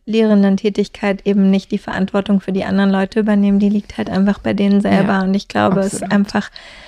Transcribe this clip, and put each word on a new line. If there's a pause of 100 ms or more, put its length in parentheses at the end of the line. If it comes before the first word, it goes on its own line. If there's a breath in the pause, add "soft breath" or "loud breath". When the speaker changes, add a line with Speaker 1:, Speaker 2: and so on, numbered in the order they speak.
Speaker 1:
lehrenden
Tätigkeit
eben
nicht
die
Verantwortung
für
die
anderen
Leute
übernehmen.
Die
liegt
halt
einfach
bei
denen
selber.
Speaker 2:
Ja,
Speaker 1:
Und
ich
glaube,
es
ist
Speaker 2:
absolut.
Speaker 1:
einfach, (380 loud breath)